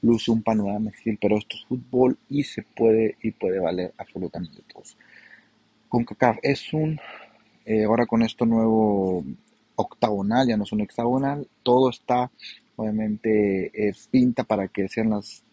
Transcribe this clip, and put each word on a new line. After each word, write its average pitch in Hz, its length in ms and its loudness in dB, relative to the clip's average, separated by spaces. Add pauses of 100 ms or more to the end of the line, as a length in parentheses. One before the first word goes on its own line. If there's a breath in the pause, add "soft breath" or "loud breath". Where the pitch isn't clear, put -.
luce 117 260 2
un 113 140 2
panorama 107 480 -2
difícil, 110 280 -6
pero 104 160 2
esto - 220 -6
es - 80 -20
fútbol 127 500 0 (140)
y 143 140 -2
se - 180 -10
puede, 110 640 2
y 113 80 -2
puede 95 260 -4
valer 90 400 -2
absolutamente 87 640 -10 (100)
todo. - 120 -20 (1040 loud breath)
concacaf 117 540 0
es - 300 -2
un, 156 260 -2 (680 loud breath)
eh, 110 200 2
ahora 117 200 4
con 113 160 2
esto 113 240 0
nuevo 107 760 2 (520)
octagonal, 110 720 0
ya 113 80 2
no 104 100 -2
es - 60 -10
un 107 100 -2
hexagonal, 131 680 -2 (160)
todo 127 260 4
está, 123 400 -2 (460 loud breath)
obviamente, 107 1000 0
eh, 104 220 -2 (160)
pinta 127 320 2
para 104 240 -2
que 95 220 -4
sean 113 200 -2
las 104 440 -6